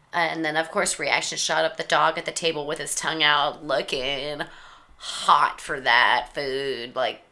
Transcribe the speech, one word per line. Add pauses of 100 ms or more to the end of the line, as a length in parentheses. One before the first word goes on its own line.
(120)
And
then,
of
course,
reaction
shot
of
the
dog
at
the
table
with
his
tongue
out,
looking (560)
hot
for
that
food.
Like, (100)